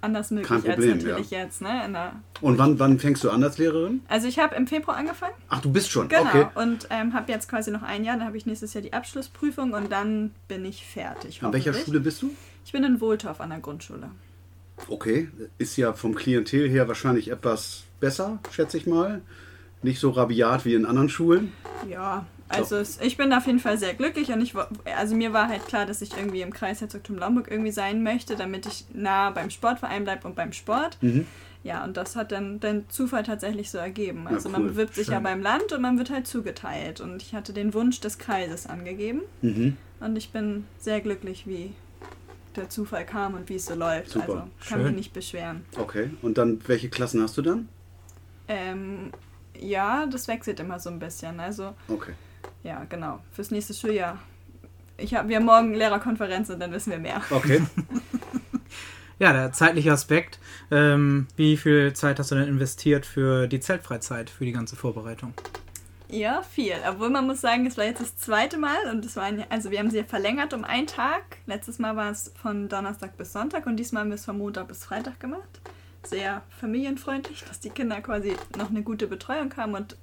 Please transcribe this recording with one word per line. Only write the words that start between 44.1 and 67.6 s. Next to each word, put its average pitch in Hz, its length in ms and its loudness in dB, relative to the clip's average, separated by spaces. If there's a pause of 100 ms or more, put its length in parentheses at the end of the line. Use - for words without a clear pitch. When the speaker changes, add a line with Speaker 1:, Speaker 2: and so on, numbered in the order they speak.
Speaker 2:
Super. - 140 -2
Speaker 1:
Also 104 100 -2 (340)
kann 214 100 0
mich 131 100 2
Speaker 3:
Schön. 147 80 2
Speaker 1:
nicht - 160 -8
beschweren. 170 520 -10 (120)
Speaker 2:
Okay, 110 340 -2 (120)
und 117 160 0
dann, 117 280 4
welche 117 220 2
Klassen 117 340 0
hast 110 160 0
du 143 40 0
dann? 202 260 0 (800)
Speaker 1:
Ähm, 190 640 -6 (480)
ja, 202 480 0
das 262 220 -6
wechselt 220 320 -4
immer 175 180 -6
so 175 120 -8
ein 170 80 -8
bisschen. 165 420 -10
Also, 196 340 -8 (140)
Speaker 2:
Okay. - 240 -6 (500)
Speaker 1:
ja, - 260 -10
genau. 165 320 -8 (120)
Fürs - 180 -8
nächste 208 240 -4
Schuljahr. 190 440 -2 (800)
Ich 208 180 -4
hab, 214 140 2
wir 220 80 2
haben 220 80 6
morgen 226 300 10
Lehrerkonferenz 214 760 2
und 180 100 -6
dann 175 120 -4
wissen 170 200 -4
wir 170 60 -4
mehr. 165 220 -4 (100)
Speaker 2:
Okay. 143 360 6
Speaker 3:
<laughs> - 60 -6 (1500)
Ja, 185 120 10
der 131 200 4
zeitliche 160 380 6
Aspekt. 151 480 2 (320)
Ähm, 143 640 6
wie 151 220 6
viel 147 360 6
Zeit 139 280 0
hast 139 100 -2
du 139 60 2
denn 139 100 4
investiert 139 580 2
für 131 440 2
die 131 100 0
Zeltfreizeit, 123 720 -4
für - 140 -8
die 123 80 -2
ganze 117 240 -6
Vorbereitung? 113 580 -8 (720)
Speaker 1:
Ja, 226 340 -2
viel. 214 320 -2 (140)
Obwohl 202 220 0
man 269 160 4
muss 262 140 0
sagen, 247 260 4